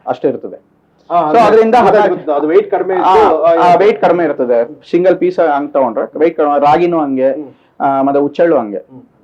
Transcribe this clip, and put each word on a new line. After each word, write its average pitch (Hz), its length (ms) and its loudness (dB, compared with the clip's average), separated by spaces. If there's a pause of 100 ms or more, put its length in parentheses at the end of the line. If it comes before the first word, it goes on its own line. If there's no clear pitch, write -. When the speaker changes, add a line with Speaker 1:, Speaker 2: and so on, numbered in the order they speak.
Speaker 1:
ಅಷ್ಟೇ 135 220 -4
ಇರ್ತದೆ. 107 280 -8
Speaker 2:
ಹಾ, - 640 -8
Speaker 1:
So 151 80 -2
Speaker 2:
ಅದೇ 151 100 0
Speaker 1:
ಅದರಿಂದ 220 260 4
Speaker 2:
ಗೊತ್ತಾಯ್ತು, 226 240 2
Speaker 1:
ಹದಿನಾರು 196 260 2
Speaker 2:
ಗೊತ್ತಾಯ್ತು. 151 180 -6
ಅದು 143 140 -2
ವೇಟ್ 165 240 0
ಕಡಿಮೆ 180 240 -4
Speaker 1:
ಆ, 185 200 0
Speaker 2:
ಇತ್ತು, 165 280 2
ಆ, 170 300 2
Speaker 1:
ಆ, 170 40 4
ವೇಟ್ 208 240 2
ಕಡಿಮೆ 175 240 0
ಇರ್ತದೆ. 123 560 -2 (100)
ಸಿಂಗಲ್ 175 260 2
ಪೀಸ್ 175 240 -2
ಹಂಗ್ 147 320 -2
ತಗೊಂಡ್ರೆ 135 460 -4
ವೇಟ್ 160 180 0
ಕಡಿಮೆ, 147 240 0
ರಾಗಿನೂ 165 380 2
ಹಂಗೆ, 135 320 -2
Speaker 2:
ಹ್ಮ್. 143 160 -6 (340)
Speaker 1:
ಆ, 139 220 0
ಮತ್ತೆ 139 180 0
ಉಚ್ಚಳ್ಳು 156 380 0
ಹಂಗೆ. 104 180 -4
Speaker 2:
ಹ್ಮ್. - 260 -16 (220)